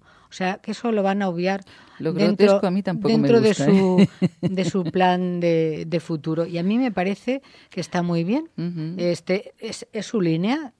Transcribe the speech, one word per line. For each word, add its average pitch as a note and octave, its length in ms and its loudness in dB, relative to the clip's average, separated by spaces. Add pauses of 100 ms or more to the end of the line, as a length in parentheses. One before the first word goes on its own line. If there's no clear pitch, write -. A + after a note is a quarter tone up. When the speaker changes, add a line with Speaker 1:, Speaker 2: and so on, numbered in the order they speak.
(300)
Speaker 1:
O - 60 -20
sea, F#3 220 -4
que - 140 -10
eso A#3 200 -4
lo G#3 120 0
van G3 180 0
a G3 80 0
obviar F3+ 320 -2 (380)
Speaker 2:
Lo D#3 120 -2
Speaker 1:
dentro, G3+ 360 2
Speaker 2:
grotesco G3 200 4
a F3+ 40 0
mí F#3+ 120 -2
tampoco F#3 340 0
me - 120 4
Speaker 1:
dentro A#3 180 6
Speaker 2:
gusta, F#3+ 200 2
Speaker 1:
de - 40 6
su, F#3+ 360 6 (140)
Speaker 2:
¿eh? F#3 100 2
<laughs> - 100 -20
Speaker 1:
de F#3 240 -2
su F3+ 200 -2
plan F3+ 540 0
de, E3 480 0
de D#3+ 140 -4
futuro. D#3+ 440 -4
Y E3+ 120 -6
a E3+ 60 -2
mí G3+ 140 0
me B3+ 140 0
parece G3 500 -4 (280)
que - 100 -10
está F3 220 -4
muy E3+ 240 0
bien. C#4 320 -2
Speaker 2:
Ujú. E3 400 -6
Speaker 1:
Este, F3 640 -4
es, - 340 -12
es G#3+ 140 -8
su A#3 120 -4
línea G3 600 -2